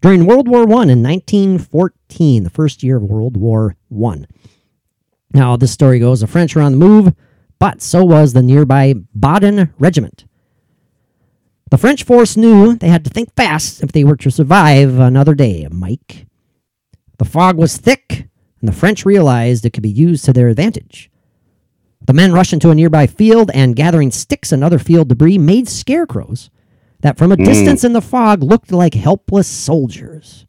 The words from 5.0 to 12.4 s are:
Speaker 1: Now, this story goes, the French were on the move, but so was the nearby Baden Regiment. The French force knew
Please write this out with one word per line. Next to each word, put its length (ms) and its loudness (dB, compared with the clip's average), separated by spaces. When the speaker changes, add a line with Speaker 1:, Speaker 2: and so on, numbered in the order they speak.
Speaker 1:
Now, 220 2
this 160 -2
story 280 0
goes, 220 0
the 60 -4
French 280 -2
were 60 0
on 120 0
the 40 0
move, 360 4
but 220 -4
so 240 0
was 280 2
the 100 2
nearby 500 2
Baden 640 0
Regiment. 460 -4
The 60 0
French 260 -2
force 340 2
knew 380 4